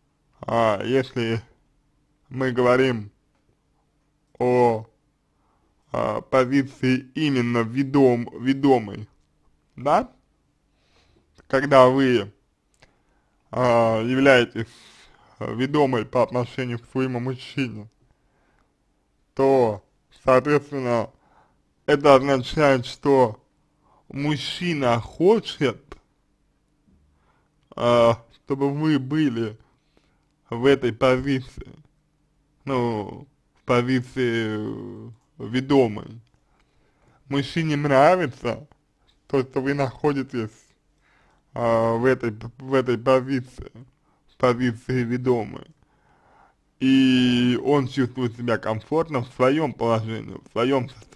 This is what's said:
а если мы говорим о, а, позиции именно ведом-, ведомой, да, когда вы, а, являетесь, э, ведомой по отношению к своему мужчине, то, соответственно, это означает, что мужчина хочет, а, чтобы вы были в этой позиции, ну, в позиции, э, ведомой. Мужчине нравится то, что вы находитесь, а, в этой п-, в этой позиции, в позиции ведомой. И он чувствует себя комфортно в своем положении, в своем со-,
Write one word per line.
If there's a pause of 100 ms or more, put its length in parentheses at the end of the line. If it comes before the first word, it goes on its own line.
(400)
а
если (880)
мы
говорим (1300)
о, (1040)
а,
позиции
именно
ведом-, (100)
ведомой, (680)
да, (1400)
когда
вы, (1160)
а,
являетесь, (720)
э,
ведомой
по
отношению
к
своему
мужчине, (1500)
то, (420)
соответственно, (760)
это
означает,
что (680)
мужчина
хочет, (1900)
а, (120)
чтобы
вы
были (920)
в
этой
позиции, (920)
ну, (280)
в
позиции,
э, (280)
ведомой. (1080)
Мужчине
нравится (600)
то,
что
вы
находитесь, (1040)
а,
в
этой
п-,
в
этой
позиции, (580)
в
позиции
ведомой. (1120)
И
он
чувствует
себя
комфортно
в
своем
положении,
в
своем
со-, (220)